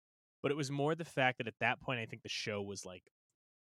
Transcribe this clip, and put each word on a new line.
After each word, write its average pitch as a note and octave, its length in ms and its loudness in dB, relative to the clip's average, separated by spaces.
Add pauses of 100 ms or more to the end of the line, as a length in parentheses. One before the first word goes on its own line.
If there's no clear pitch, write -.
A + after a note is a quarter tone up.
(420)
but C#3 100 2
it C#3+ 40 2
was C#3 140 -2
more C#3+ 240 2
the E3 120 -4
fact B2+ 320 4
that A#2 100 -2
at - 120 -8
that A#2 200 4
point, B2+ 180 -2
I A2+ 60 -2
think A2+ 180 -10
the - 60 -12
show G#2 320 -2
was, G2+ 240 -6
like, F#2 260 -14 (680)